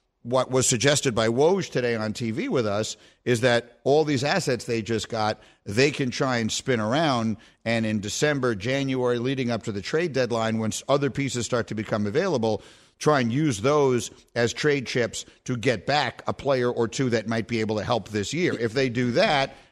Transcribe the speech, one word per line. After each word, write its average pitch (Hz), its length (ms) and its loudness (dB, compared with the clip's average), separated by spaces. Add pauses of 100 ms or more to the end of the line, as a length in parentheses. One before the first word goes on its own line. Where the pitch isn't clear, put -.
(220)
what 127 280 0
was 127 160 4
suggested 131 480 2
by 113 140 2
Woj 156 420 2
today 123 240 0
on 107 200 -4
T 117 160 -4
V 170 180 -4
with 135 180 0
us 104 300 -2 (300)
is 120 160 2
that 120 420 0
all 147 200 4
these 139 200 0
assets 147 400 0
they 117 160 -2
just 110 300 -2
got, 110 280 0 (280)
they 123 240 4
can 127 200 -4
try 131 280 0
and 110 120 0
spin 123 300 -2
around, 117 560 0 (300)
and 113 180 0
in 107 160 -2
December, 123 540 0
January, 127 640 -2
leading 131 320 -2
up 113 140 -4
to 113 80 -4
the 98 100 -6
trade 160 320 -2
deadline, 113 420 0
when 110 160 -2
s-, - 160 -10
other 139 220 2
pieces 123 340 -4
start 117 220 -2
to - 80 -10
become 104 320 -2
available, 113 560 -2 (360)
try 147 220 4
and 117 120 0
use 135 280 0
those 135 500 2 (240)
as 120 180 0
trade 143 340 0
chips - 380 -2 (200)
to 131 120 -4
get 113 300 -2
back 135 400 -2
a 117 60 -2
player 127 380 0
or 117 180 0
two 131 220 -2
that 110 160 0
might 113 220 -2
be 117 120 -2
able 107 160 -2
to 101 80 -2
help 117 240 0
this 104 240 -2
year. 151 260 0
If 113 140 -2
they 135 160 2
do 123 240 0
that, 143 440 2 (160)